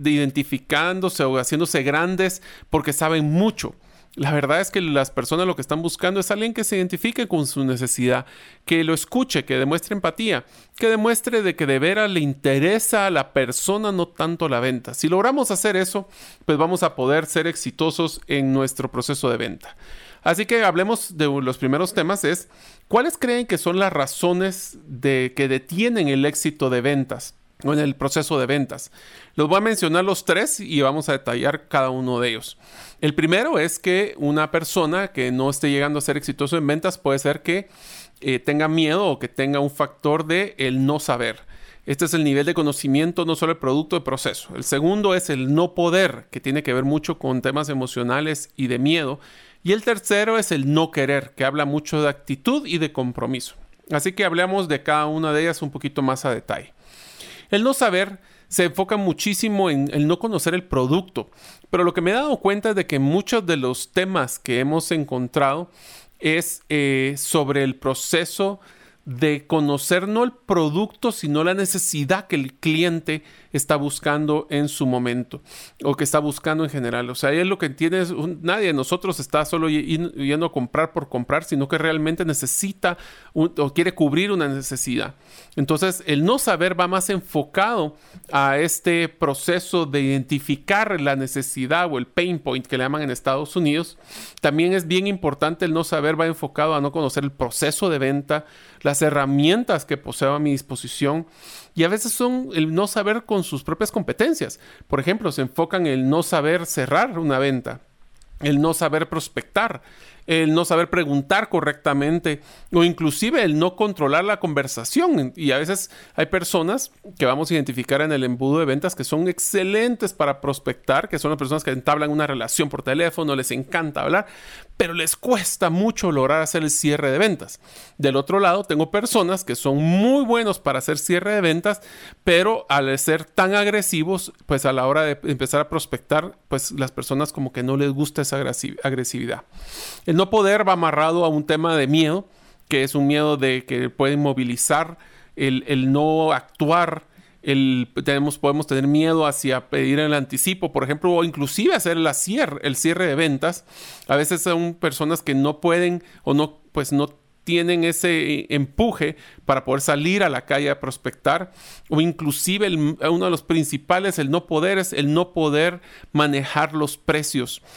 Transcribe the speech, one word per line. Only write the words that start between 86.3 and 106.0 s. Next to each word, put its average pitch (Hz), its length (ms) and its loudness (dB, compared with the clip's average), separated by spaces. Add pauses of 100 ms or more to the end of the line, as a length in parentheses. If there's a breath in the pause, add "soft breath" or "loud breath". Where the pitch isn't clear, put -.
saber 180 420 0
va 180 80 2
más 185 220 -2
enfocado 185 840 -2 (360 loud breath)
a 139 280 2
este 170 500 0
proceso 170 800 -2
de 143 140 0
identificar 143 1000 -2
la 139 140 0
necesidad 135 760 -2
o 139 60 -2
el 123 80 -4
pain 175 320 -2
point 131 300 -6
que 131 100 -4
le 127 60 0
llaman 143 180 -2
en 143 80 -4
Estados 135 460 -4
Unidos. 160 420 0 (440 loud breath)
También 160 320 2
es 185 140 0
bien 185 200 0
importante 165 580 -2
el 160 80 0
no 165 100 0
saber, 156 360 0
va 165 80 2
enfocado 156 480 -2
a 143 60 0
no 143 100 -2
conocer 143 320 -2
el 143 80 -2
proceso 143 580 -2
de 156 80 0
venta, 139 480 0 (360 loud breath)
las 143 200 2
herramientas 151 840 2
que 143 120 -4
poseo 135 380 -2
a 147 40 -2
mi 151 120 2
disposición, 139 760 -4 (540 loud breath)
Y 160 60 4
a - 20 4
veces 214 240 -2
son 254 440 -2
el 160 180 0
no 196 140 0
saber 214 360 -2
con 196 220 0
sus 139 180 -6
propias 185 260 -4
competencias. 226 720 -2 (300 loud breath)
Por 135 100 0
ejemplo, 180 320 0
se 139 120 -2
enfocan 165 440 -2
en 139 60 0
el 131 160 2